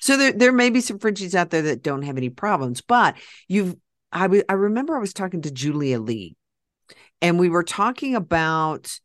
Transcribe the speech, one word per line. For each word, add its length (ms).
So 160
there, 160
there 200
may 180
be 100
some 180
Frenchies 360
out 160
there 120
that 200
don't 200
have 140
any 140
problems, 500
but 360
you've, 280
I 100
w-, 260
I 60
remember 420
I 40
was 120
talking 300
to 80
Julia 500
Lee, 360
and 180
we 120
were 140
talking 500
about 760